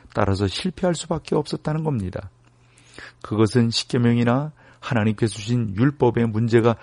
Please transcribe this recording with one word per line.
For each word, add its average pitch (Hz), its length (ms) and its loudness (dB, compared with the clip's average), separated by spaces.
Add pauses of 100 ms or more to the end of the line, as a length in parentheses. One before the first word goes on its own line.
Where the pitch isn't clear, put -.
(140)
따라서 98 340 0
실패할 180 480 -2
수밖에 - 400 -6
없었다는 156 480 -4
겁니다. 104 460 -6 (920)
그것은 110 480 2
십계명이나 120 840 0 (280)
하나님께서 110 540 0
주신 110 420 -4
율법에 120 500 2
문제가 113 580 4